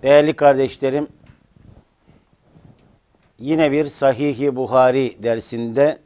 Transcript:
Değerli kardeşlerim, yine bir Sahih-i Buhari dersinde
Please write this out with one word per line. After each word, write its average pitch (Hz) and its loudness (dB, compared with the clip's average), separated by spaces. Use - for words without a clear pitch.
Değerli 147 4
kardeşlerim, 139 0
yine 151 0
bir 147 0
Sahih-i 135 -2
Buhari 127 0
dersinde 117 -2